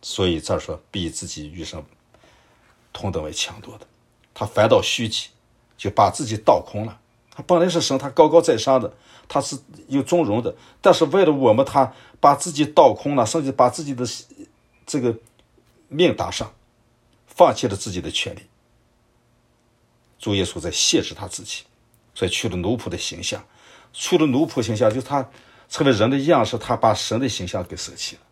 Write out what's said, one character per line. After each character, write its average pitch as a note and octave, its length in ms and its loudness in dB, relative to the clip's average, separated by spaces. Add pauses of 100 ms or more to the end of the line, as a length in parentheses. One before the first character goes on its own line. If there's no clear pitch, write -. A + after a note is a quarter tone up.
所 - 260 -2
以 E2+ 100 0
这 E2+ 160 -4
儿 E2+ 60 -4
说， E2 200 -12 (120)
比 E2+ 180 -6
自 F2+ 160 -12
己 D2+ 240 -14
与 E2 140 -14
神 D#2 200 -14 (1080)
同 F#2+ 180 -8
等 D#2+ 140 -6
为 D#2 80 -10
强 - 280 -8
夺 - 180 -20
的， - 80 -20 (480)
他 - 100 -8
反 G#2+ 240 2
倒 A2+ 140 6
虚 - 260 -4
己， - 200 -8 (500)
就 F#2+ 120 -6
把 G2+ 200 2
自 - 160 -8
己 A2 100 -6
倒 G2+ 240 2
空 G#2+ 240 -10
了。 A2 160 -14 (300)
他 - 140 -20
本 F3+ 140 2
来 E3+ 80 2
是 E3+ 140 0
神， C#3 180 -2
他 C3+ 120 -8
高 D#3 180 6
高 E3 120 8
在 D#3+ 160 2
上 C3 220 2
的， G#2+ 160 -4 (320)
他 - 140 -2
是 C3+ 180 -8 (300)
有 C3+ 140 0
尊 F3 200 0
荣 A#2 200 -2
的， G2 120 -6 (280)
但 G#3 100 8
是 E3 140 4
为 F#3 180 4
了 D#3 80 4
我 C3 220 4
们， C3+ 100 4
他 C3 260 2 (300)
把 C#3+ 140 8
自 E3+ 180 -8
己 D3 140 0
倒 D#3+ 260 6
空 C#3+ 240 -4
了， B2 80 4
甚 D#3 180 -2
至 C3+ 80 -4
把 B2 200 4
自 D#3+ 120 -10
己 C#3+ 120 -8
的 B2 100 -6 (840)
这 D3 140 -4
个 A#2+ 180 -2 (680)
命 D3+ 260 2
搭 E2+ 160 -6
上， - 220 -8 (720)
放 D3 280 4
弃 - 120 -4
了 G2 80 -2
自 G2 160 -10
己 F2+ 80 -8
的 E2+ 120 -8
权 - 260 -8
利。 - 60 -20 (1800)
主 G#2 160 -4
耶 F#2+ 100 0
稣 - 160 -10
在 D2 100 -6
限 - 320 0
制 - 120 -10
他 F#2+ 120 -14
自 - 160 -14
己， - 220 -14 (500)
所 F#2 140 -2
以 - 20 -2
取 - 180 -6
了 F2+ 80 -6
奴 F#2+ 200 -2
仆 G2+ 140 -10
的 E2+ 80 -8
形 - 240 -10
象， - 200 -8 (520)
取 - 240 0
了 D#3 80 4
奴 C#3+ 200 2
仆 - 160 -4
形 G#2+ 140 -2
象， A2 140 4
就 B2 100 -4
是 - 60 -10
他 C#3 200 -4 (440)
成 - 160 0
为 C#3 60 6
人 G#2+ 180 2
的 C#3 80 0
样 C#3 260 4
式， G#2+ 140 -6
他 A#2 180 -4
把 A2 160 4
神 B2+ 260 -4
的 C3+ 80 -2
形 F#2+ 220 -6
象 F2+ 160 -6
给 F#2 100 -14
舍 - 200 -12
弃 - 220 -12
了。 - 160 -20